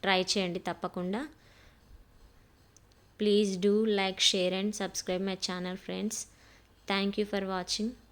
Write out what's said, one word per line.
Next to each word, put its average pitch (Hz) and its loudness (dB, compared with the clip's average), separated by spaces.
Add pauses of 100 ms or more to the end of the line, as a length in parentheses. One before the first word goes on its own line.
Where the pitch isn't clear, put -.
ట్రై 185 4
చేయండి 180 0
తప్పకుండా. 180 -4 (1900)
Please 208 4
do 202 4
like, 196 0
share 180 4
and 202 0
subscribe 185 -4
my 190 -2
channel, 180 -6
friends. 190 -6 (600)
Thank 202 0
you 208 0
for 202 -2
watching 190 -4 (160)